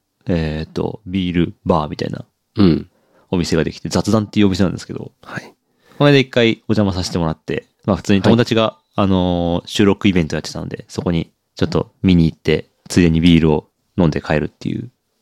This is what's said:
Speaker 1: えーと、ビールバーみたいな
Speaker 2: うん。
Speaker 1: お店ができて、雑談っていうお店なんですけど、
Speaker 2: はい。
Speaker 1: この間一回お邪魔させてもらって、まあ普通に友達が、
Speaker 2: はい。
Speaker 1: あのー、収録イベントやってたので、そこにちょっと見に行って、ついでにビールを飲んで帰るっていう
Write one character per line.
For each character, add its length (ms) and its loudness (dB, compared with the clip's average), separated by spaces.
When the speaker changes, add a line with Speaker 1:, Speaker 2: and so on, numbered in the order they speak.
Speaker 1:
え 420 -4
ー 40 -20
と、 340 -6
ビ 260 -4
ー 20 -2
ル 80 -10
バ 220 0
ー 20 -10
み 80 -12
た 100 -6
い 40 -8
な 160 -12
Speaker 2:
う 60 2
ん。 280 2
Speaker 1:
お 80 -2
店 180 -2
が 80 2
で 80 -8
き 80 -18
て、 80 -10
雑 240 -2
談 120 2
っ 60 -14
て 100 -4
い 40 6
う 20 4
お 40 4
店 120 0
な 60 0
ん 40 -6
で 60 -10
す 80 -16
け 60 -14
ど、 180 -14
Speaker 2:
は 180 -14
い。 140 -20
Speaker 1:
こ 60 2
の 80 6
間 60 6
一 120 0
回 380 2
お 60 2
邪 100 2
魔 80 0
さ 100 -4
せ 80 -8
て 80 -4
も 60 0
ら 80 0
っ 60 -8
て、 280 -8
ま 100 0
あ 20 -4
普 60 -6
通 120 0
に 80 2
友 140 4
達 180 0
が、 80 2
Speaker 2:
は 160 -4
い。 40 -20
Speaker 1:
あ 100 0
の 600 0
ー、 20 -20
収 160 0
録 240 2
イ 40 2
ベ 100 2
ン 60 -2
ト 80 -6
や 40 -6
っ 20 -12
て 100 -12
た 80 -12
の 80 -10
で、 200 -14
そ 140 -10
こ 80 -2
に 220 -4
ち 100 -2
ょ 20 -2
っ 20 -2
と 240 -4
見 120 6
に 120 6
行 80 -2
っ 40 -20
て、 300 -2
つ 120 0
い 20 6
で 80 4
に 100 0
ビ 160 6
ー 40 6
ル 120 2
を 160 -4
飲 80 4
ん 40 2
で 100 -4
帰 160 -2
る 100 -2
っ 20 -8
て 200 -12
い 100 -6
う 120 -12